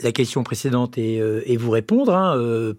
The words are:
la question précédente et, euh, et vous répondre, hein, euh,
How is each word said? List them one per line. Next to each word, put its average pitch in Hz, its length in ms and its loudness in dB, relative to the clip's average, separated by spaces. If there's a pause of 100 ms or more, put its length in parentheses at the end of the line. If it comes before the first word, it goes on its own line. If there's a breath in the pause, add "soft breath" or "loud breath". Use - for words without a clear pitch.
la 120 120 0
question 123 320 -2
précédente 123 520 -2
et, 113 240 -2
euh, 110 260 0
et 123 100 2
vous 117 160 0
répondre, 208 420 2
hein, 185 220 2
euh, 117 420 0